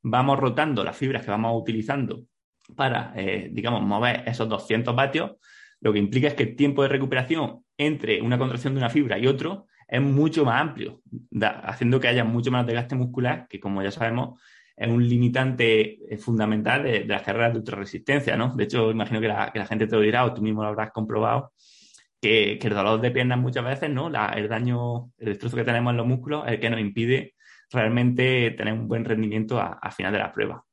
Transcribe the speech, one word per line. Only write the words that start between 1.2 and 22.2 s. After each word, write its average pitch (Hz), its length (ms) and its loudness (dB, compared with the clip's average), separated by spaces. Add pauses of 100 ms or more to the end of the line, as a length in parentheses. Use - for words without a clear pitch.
que - 40 -6
vamos 113 320 0
utilizando 117 640 -4 (500)
para, 131 440 -2
eh, 98 340 -4
digamos, 117 300 -2
mover 107 440 0
esos 117 220 -2
doscientos 117 480 0
vatios, 135 360 0 (500)
lo 107 100 2
que 104 80 2
implica 123 300 2
es 143 60 -4
que 135 80 0
el 120 120 -4
tiempo 143 280 2
de 135 40 2
recuperación 135 760 -2 (120)
entre 139 440 0
una 120 160 0
contracción 131 360 -2
de 135 60 -2
una 120 100 0
fibra 123 300 0
y 127 80 2
otro 151 380 -2 (200)
es 127 160 -2
mucho 143 440 4
más 120 160 4
amplio, - 420 -8
da-, - 640 -4
haciendo 127 340 2
que 127 80 2
haya 123 160 4
mucho 120 260 0
más 123 160 2
desgaste 120 300 -2
muscular, 123 540 -2
que, 98 100 -14
como 98 240 -4
ya 98 80 -2
sabemos, 120 500 -2 (360)
es 120 100 -2
un 120 180 4
limitante, 120 1080 2
eh, 104 40 -8
fundamental 110 680 0
de, 113 180 0
de 90 60 -8
las - 160 -2
carreras 117 280 2
de 113 80 -2
ultrarresistencia, 135 800 -2
¿no? 123 180 -2
De 113 80 0
hecho, 110 260 2
imagino 110 300 -2
que 110 80 0
la, 107 240 -2
que 110 80 -4
la 98 60 -4
gente 110 200 0
te 113 120 0
lo 107 40 6
dirá 113 220 4
o 123 100 0
tú 110 80 -6
mismo 107 220 -2
lo 107 60 -2
habrás 107 220 -4
comprobado, 110 600 -2 (680)